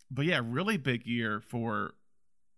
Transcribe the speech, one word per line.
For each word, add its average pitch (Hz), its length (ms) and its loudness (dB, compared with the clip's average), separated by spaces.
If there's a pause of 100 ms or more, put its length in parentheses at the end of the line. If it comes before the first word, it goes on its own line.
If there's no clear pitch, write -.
(100)
but 135 140 0
yeah, 165 200 4
really 175 320 0
big 131 300 0
year 113 340 0
for, 113 540 -2 (640)